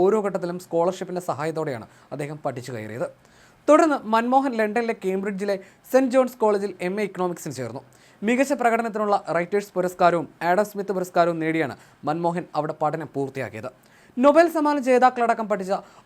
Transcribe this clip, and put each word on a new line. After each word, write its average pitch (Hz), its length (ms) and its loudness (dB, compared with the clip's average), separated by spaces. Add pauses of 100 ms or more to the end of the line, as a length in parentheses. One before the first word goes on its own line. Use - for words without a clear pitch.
ഓരോ 208 240 4
ഘട്ടത്തിലും 180 400 -4
സ്കോളർഷിപ്പിൻ്റെ 175 640 -2
സഹായത്തോടെയാണ് 151 580 -6 (280)
അദ്ദേഹം 147 280 -8
പഠിച്ചു 131 320 -8
കയറിയത്. 110 320 -8 (600)
തുടർന്ന് 302 300 6 (160)
മൻമോഹൻ 247 460 2
ലണ്ടനിലെ 220 360 -2 (100)
കേംബ്രിഡ്ജിലെ 196 500 -2 (360)
സെന്റ് 254 240 4
ജോൺസ് 254 280 2
കോളേജിൽ 202 300 0 (140)
എം 185 120 -4
എ 208 80 -2
ഇക്കണോമിക്സിന് 175 520 -6
ചേർന്നു. 120 220 -10 (460)
മികച്ച 247 320 2
പ്രകടനത്തിനുള്ള 220 560 0 (200)
റൈറ്റേഴ്സ് 202 420 -2
പുരസ്കാരവും 175 500 2 (220)
ആഡം 202 220 2
സ്മിത്ത് 202 240 -6
പുരസ്കാരവും 175 480 2
നേടിയാണ് 160 300 -2 (340)
മൻമോഹൻ 170 360 -2 (140)
അവിടെ 151 160 -2 (100)
പഠനം 151 320 -4
പൂർത്തിയാക്കിയത്. 127 540 -6 (540)
നൊബേൽ 311 300 8
സമ്മാന 294 320 0
ജേതാക്കളടക്കം 240 640 4
പഠിച്ച 190 220 -2 (320)